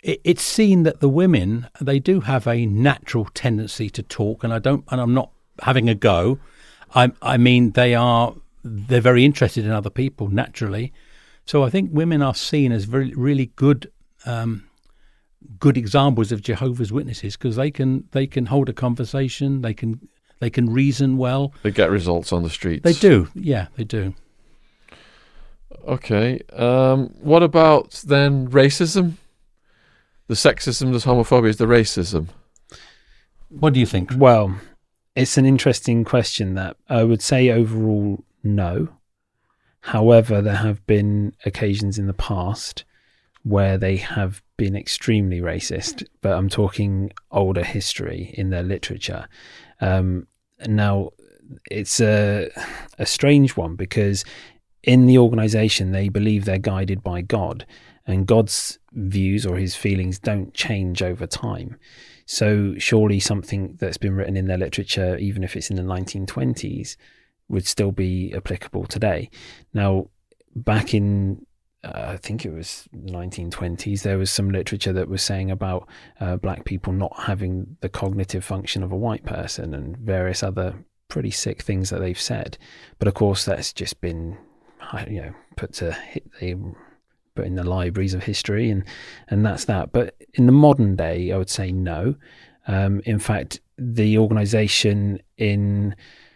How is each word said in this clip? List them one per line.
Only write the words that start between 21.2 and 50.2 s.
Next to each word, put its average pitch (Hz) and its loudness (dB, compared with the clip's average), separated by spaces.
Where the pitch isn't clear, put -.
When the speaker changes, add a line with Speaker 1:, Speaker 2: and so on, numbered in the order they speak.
Speaker 2:
They 107 0
get 87 4
results 87 0
on 87 0
the 82 -4
streets. 85 -6
Speaker 1:
They 170 6
do, 139 6
yeah, 139 -4
they 120 -6
do. 101 -6
Speaker 2:
Okay, 123 0
um, 131 2
what 160 6
about 156 6
then 139 2
racism? 160 4
The 117 -2
sexism, 131 2
the 120 0
homophobia, 117 4
the 113 2
racism? 101 2
Speaker 1:
What 143 2
do 131 4
you 117 6
think? - -2
Speaker 3:
Well, 117 6
it's 127 2
an 131 6
interesting 120 2
question 107 0
that 95 -6
I 117 4
would 113 2
say 127 4
overall, 110 0
no. 92 0
However, 117 4
there 101 0
have 104 -2
been 104 0
occasions 101 -4
in 98 -4
the 98 -4
past 95 -6
where 98 2
they 95 0
have 95 -6
been 101 0
extremely 98 -2
racist, 87 -6
but 98 0
I'm 95 0
talking 98 -2
older 92 0
history - -8
in 95 -4
their 90 -2
literature. - -8
Um, 92 0